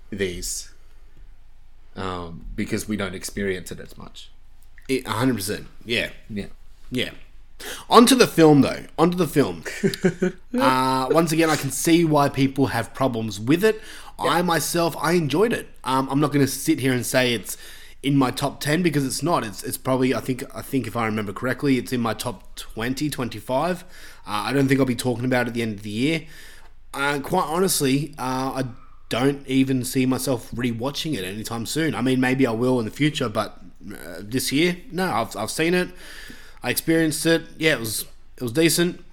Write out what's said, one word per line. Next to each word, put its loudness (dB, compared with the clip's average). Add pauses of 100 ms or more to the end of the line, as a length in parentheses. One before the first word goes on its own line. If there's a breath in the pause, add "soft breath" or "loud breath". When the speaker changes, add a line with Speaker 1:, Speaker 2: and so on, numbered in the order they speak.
Speaker 1:
these, -6 (1200)
um, -8 (100)
because -4
we -4
don't -4
experience -6
it -12
as -16
much. -16 (600)
Speaker 2:
It, -2
a -2
hundred 2
percent. -6 (180)
Yeah. 0 (200)
Speaker 1:
Yeah. -6 (440)
Speaker 2:
Yeah. -4 (760 loud breath)
Onto 10
the 8
film, 10
though. 2 (120)
Onto 4
the 2
film. 2 (180)
Speaker 1:
<laughs> 0 (160)
Speaker 2:
Uh, 2
once 4
again, 4
I 4
can -2
see 4
why 6
people 2
have -4
problems -2
with 2
it. 4 (380 loud breath)
I 2
Speaker 1:
Yeah. 2
Speaker 2:
myself, 0
I 0
enjoyed 2
it. -6 (160)
Um, 2
I'm 2
not 2
gonna 6
sit 0
here 2
and 0
say 4
it's -6 (460 loud breath)
in 4
my 4
top -4
ten 0
because 2
it's -4
not. 2
It's, -10
it's -6
probably, 2
I -2
think, -4 (100)
I -10
think -2
if -6
I 0
remember -2
correctly, 0
it's -4
in 0
my 0
top -8
twenty, -4
twenty-five. -2
Uh, -18 (420 loud breath)
I -2
don't 4
think 6
I'll 4
be 0
talking -2
about 2
it -4
at -8
the -2
end -2
of -14
the -8
year. 0 (680 loud breath)
Uh, 0
quite 0
honestly, 2
uh, -2
I -2 (440)
don't 0
even 2
see 2
myself 0
rewatching -4
it -4
anytime -6
soon. 0
I -2
mean, 2
maybe 4
I 4
will 2
in -2
the -6
future, 0
but, -4 (320)
uh, -14
this -4
year, 2 (140)
no, -2
I've, -2
I've -4
seen 2
it. 2 (720 loud breath)
I -2
experienced 2
it. 4 (140)
Yeah, 4
it -2
was, -4 (360)
it -8
was -2
decent. 2